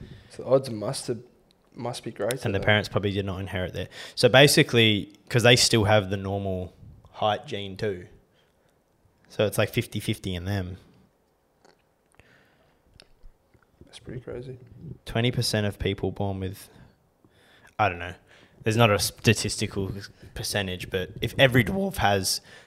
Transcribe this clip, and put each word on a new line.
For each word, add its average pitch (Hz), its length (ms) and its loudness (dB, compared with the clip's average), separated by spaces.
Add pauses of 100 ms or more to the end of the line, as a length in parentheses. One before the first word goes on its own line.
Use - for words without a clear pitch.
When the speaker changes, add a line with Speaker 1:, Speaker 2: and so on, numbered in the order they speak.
(300)
Speaker 1:
So - 120 -16
the - 60 -10
odds 131 220 4
must 107 360 -6
have, 117 120 -4 (560)
must 120 300 -10
be 117 60 -8
greater 110 240 -4 (100)
Speaker 2:
And 107 100 -2
the 98 40 0
Speaker 1:
then. 98 80 -2
Speaker 2:
parents 104 220 2
probably 101 240 -2
did 98 120 -2
not 92 160 -6
inherit 92 340 -6
that. 90 140 -8 (260)
So 123 140 4
basically, 120 840 6 (180)
'cause 117 140 2
they 123 120 10
still 113 280 4
have 104 260 4
the 101 80 -2
normal 95 560 -6 (380)
height 104 340 -2
gene 101 320 -10
too. 92 280 -6 (1200)
So 110 160 0
it's, 98 120 -2
like, 107 120 0
fifty - 300 -4
fifty 101 340 -6
in 85 100 -8
them. 92 320 -4 (3000)
Speaker 1:
That's - 140 -20
pretty 123 220 -14
crazy. 123 380 -14 (480)
Speaker 2:
Twenty 120 240 -2
percent 107 360 -2
of 98 120 -6
people 98 320 -4
born 98 300 -4
with, 95 280 -10 (1080)
I 104 100 2
don't 87 100 -4
know. 87 160 -10 (500)
There's 110 120 0
not 117 140 6
a 98 80 4
statistical 101 920 -2 (420)
percentage, 95 560 -6
but 92 200 -6 (100)
if - 180 -6
every 123 260 6
dwarf 98 320 -4
has 101 440 0 (260)